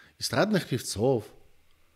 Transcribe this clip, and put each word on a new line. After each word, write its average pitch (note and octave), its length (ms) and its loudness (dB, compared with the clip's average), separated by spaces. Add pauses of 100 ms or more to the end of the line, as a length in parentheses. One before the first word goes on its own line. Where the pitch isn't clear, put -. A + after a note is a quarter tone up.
(180)
эстрадных F3+ 500 0
певцов, A#2+ 560 0 (720)